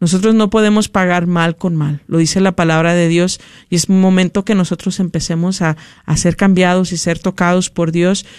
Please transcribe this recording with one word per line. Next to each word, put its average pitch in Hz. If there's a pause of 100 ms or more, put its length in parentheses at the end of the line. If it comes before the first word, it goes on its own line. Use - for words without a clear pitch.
Nosotros 185
no 214
podemos 214
pagar 180
mal 170
con 170
mal. 147
Lo 165
dice 165
la 190
palabra 165
de 175
Dios 175 (300)
y 175
es 165
un 190
momento 185
que 220
nosotros 185
empecemos 175
a, 156 (260)
a 151
ser 175
cambiados 185
y 170
ser 170
tocados 180
por 170
Dios 175 (120)